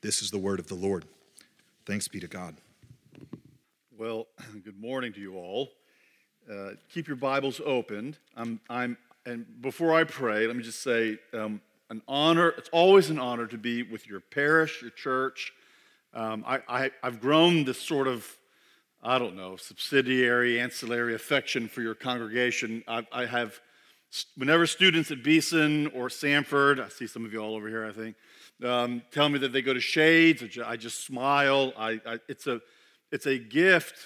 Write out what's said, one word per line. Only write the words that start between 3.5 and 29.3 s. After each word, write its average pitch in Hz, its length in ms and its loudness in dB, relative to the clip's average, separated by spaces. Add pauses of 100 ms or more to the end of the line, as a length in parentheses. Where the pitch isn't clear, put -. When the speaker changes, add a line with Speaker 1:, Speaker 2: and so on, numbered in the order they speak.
Speaker 2:
Well, 110 300 -8 (180)
<clears throat> 104 200 -20
good 98 140 -20
morning 123 340 -8
to 101 80 -18
you 95 140 -14
all. 95 360 -6 (800)
Uh, 98 200 -12 (180)
keep 160 180 -10
your 147 80 -6
Bibles 135 480 -2
opened. 123 540 -4 (180)
I'm, 117 240 -8 (100)
I'm, 123 280 -6 (280)
and 117 200 -10 (160)
before 160 320 0
I 160 100 6
pray, 113 440 0
let 120 80 -4
me 123 80 -6
just 113 180 -12
say, 113 380 0 (140)
um, 107 280 -6 (280)
an 110 180 -12
honor. 165 500 4
It's - 120 -16
always 180 400 8
an 156 100 -2
honor 123 280 -4
to 117 100 -10
be 120 260 -4
with 110 240 -12
your 101 120 -14
parish, 156 600 2
your 120 100 -16
church. 131 640 -4 (600)
Um, 110 320 -6
I, 127 220 -2
I, 127 240 -2 (120)
I've 120 180 -6
grown 160 420 6
this 127 160 -2
sort 139 280 -2
of, 120 300 -6 (640)
I 123 160 0
don't 110 180 -2
know, 95 200 -12
subsidiary, 123 1040 2
ancillary 120 540 -4
affection 123 560 -2
for - 120 -10
your 113 140 -4
congregation. 117 920 -2
I, 113 260 -6
I 123 140 -4
have, 120 340 -4 (480)
st-, - 260 -10
whenever 156 300 4
students 165 460 2
at 127 120 -8
Beeson 151 640 4
or 123 220 -6
Samford, 143 760 2
I 98 60 -12
see - 180 -10
some 117 160 -10
of 110 80 -10
you 110 80 -6
all 110 160 -6
over 107 140 -8
here, 110 160 -6
I 107 80 -12
think, 110 220 -10 (500)
um, 120 460 -2
tell 147 180 2
me 143 100 0